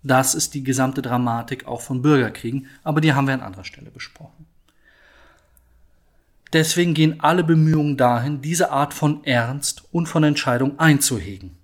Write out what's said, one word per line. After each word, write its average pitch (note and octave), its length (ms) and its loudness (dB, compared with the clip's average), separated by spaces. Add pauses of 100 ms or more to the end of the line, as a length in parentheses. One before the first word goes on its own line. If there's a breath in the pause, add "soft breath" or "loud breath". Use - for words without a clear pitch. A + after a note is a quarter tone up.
Das C3 320 2
ist - 180 -4
die C#3+ 80 -8
gesamte C3 400 -2
Dramatik A#2+ 640 -4
auch B2+ 120 -8
von B2+ 220 -6
Bürgerkriegen, C3 680 0 (160 loud breath)
aber D#3 160 0
die D#3 140 2
haben C3+ 140 2
wir C3+ 60 0
an C3 60 -4
anderer G2 240 -14
Stelle - 280 -20
besprochen. - 540 -20 (2000 soft breath)
Deswegen E3 420 2
gehen D#3 280 2
alle E3+ 240 2
Bemühungen D#3 500 4
dahin, B2+ 460 0
diese E3+ 300 -2
Art C#3+ 220 -2
von D3+ 300 -2
Ernst B2+ 680 -4
und E3+ 140 -2
von D#3+ 180 2
Entscheidung C#3 540 0
einzuhegen. G2+ 840 0